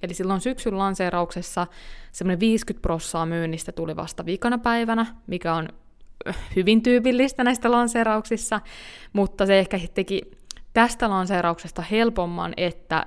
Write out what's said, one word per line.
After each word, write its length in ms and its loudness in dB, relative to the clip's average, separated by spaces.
Eli 120 -6
silloin 280 -2
syksyn 360 -2
lanseerauksessa 880 -2
semmonen 280 -2
viiskyt 420 2
prossaa 440 -2
myynnistä 460 -4
tuli 240 -6
vasta 300 -8
vikana 320 0
päivänä, 480 0
mikä 260 -2
on, 160 -4
äh, 100 -4
hyvin 280 6
tyypillistä 600 4
näistä 280 2
lanseerauksissa, 880 0
mutta 320 2
se 140 8
ehkä 200 0
teki 280 -2
tästä 360 4
lanseerauksesta 720 0
helpomman, 760 0
että 500 -2